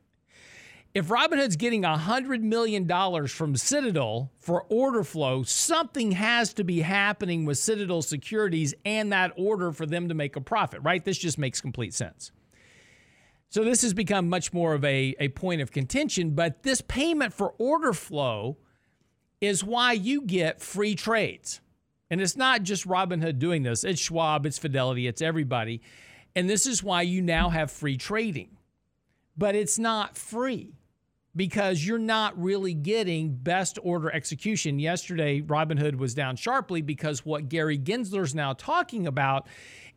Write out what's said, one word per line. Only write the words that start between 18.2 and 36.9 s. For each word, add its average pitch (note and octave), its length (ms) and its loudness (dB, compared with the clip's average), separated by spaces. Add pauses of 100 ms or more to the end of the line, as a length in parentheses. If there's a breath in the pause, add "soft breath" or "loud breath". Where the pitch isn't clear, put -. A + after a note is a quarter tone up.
is G3+ 220 0
why A#3+ 280 2
you A#3+ 300 0
get F3+ 380 0
free G#3 340 -2
trades. G#3 640 -2 (480)
And F#3+ 120 -2
it's F#3+ 160 -2
not C4 260 2
just F#3 240 -2
Robinhood E3+ 540 0
doing D#3+ 240 2
this. A#2 180 0
It's F#3 180 0
Schwab, D#3 460 0
it's C#3+ 100 -4
Fidelity, B2+ 520 0
it's A#2 120 -4
everybody. C3 640 0 (540 loud breath)
And F3+ 120 2
this G#3 160 2
is A#3 160 0
why F3+ 220 0
you F3+ 180 2
now E3+ 280 2
have D#3+ 200 0
free C#3 280 -4
trading. G3+ 600 -4 (800)
But G3+ 200 2
it's G#3 240 0
not A3 360 -2
free A#3 600 -6 (580)
because F#3+ 500 0
you're A3+ 140 0
not A3 420 0
really F#3+ 320 0
getting E3 640 0
best E3+ 480 -2
order F3 300 -2
execution. D#3+ 640 -2
Yesterday, D#3 640 0
Robinhood D3+ 560 2
was B2+ 180 -2
down C3 220 -2
sharply A3+ 440 -2
because D3+ 460 -4